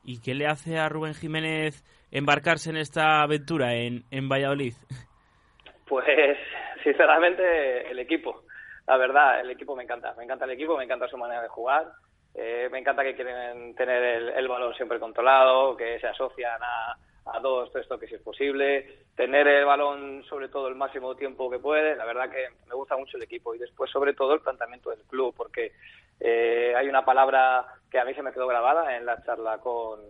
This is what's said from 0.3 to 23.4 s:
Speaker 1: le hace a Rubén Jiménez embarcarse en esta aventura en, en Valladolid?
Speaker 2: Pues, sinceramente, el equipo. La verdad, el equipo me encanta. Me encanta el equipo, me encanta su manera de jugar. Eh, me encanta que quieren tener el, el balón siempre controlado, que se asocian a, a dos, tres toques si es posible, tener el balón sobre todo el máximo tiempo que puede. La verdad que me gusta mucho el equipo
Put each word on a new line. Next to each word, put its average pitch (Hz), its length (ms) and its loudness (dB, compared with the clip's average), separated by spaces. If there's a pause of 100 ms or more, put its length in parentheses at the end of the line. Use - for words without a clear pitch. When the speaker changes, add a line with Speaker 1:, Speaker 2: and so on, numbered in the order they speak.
Speaker 1:
le 143 140 -2
hace 160 300 -4
a 156 100 0
Rubén 156 260 -6
Jiménez 156 680 -4 (260)
embarcarse 147 600 0
en 160 60 -6
esta 156 460 2
aventura 147 520 0
en, 120 360 -4
en 135 180 -6
Valladolid? 139 460 -2 (1120)
Speaker 2:
Pues, 131 180 -2 (760)
sinceramente, 156 1040 4
el 123 120 -8
equipo. - 420 -4 (460)
La 131 80 6
verdad, 131 440 6
el 127 100 -8
equipo 131 260 -10
me 123 80 -12
encanta. 117 340 -8
Me 117 60 -14
encanta 131 200 -6
el 131 60 -6
equipo, 151 260 -2
me 131 80 -4
encanta 123 220 -4
su 127 100 -10
manera 120 260 -6
de 113 60 -10
jugar. 139 380 -2 (480)
Eh, 120 380 -6
me 131 60 -8
encanta 135 260 0
que 131 100 -2
quieren 123 600 -10
tener 123 280 0
el, 117 280 0
el 131 180 -2
balón 123 260 -4
siempre 120 240 -6
controlado, 131 760 6
que 117 240 -6
se 123 60 -8
asocian 120 560 -6
a, 120 340 -8 (300)
a 117 140 -6
dos, 127 320 -2
tres 127 140 -8
toques 117 220 -10
si 110 80 -14
es - 60 -20
posible, 139 840 -2 (100)
tener 139 320 4
el 143 200 8
balón 143 580 0
sobre 135 240 -10
todo 135 200 -6
el 131 60 -6
máximo 131 400 -6
tiempo 131 360 -6
que 123 80 -6
puede. 151 360 2
La 117 120 -6
verdad 123 240 -4
que 131 160 -6 (200)
me 120 80 -12
gusta 135 220 -4
mucho 135 220 -10
el 113 60 -10
equipo 117 300 -10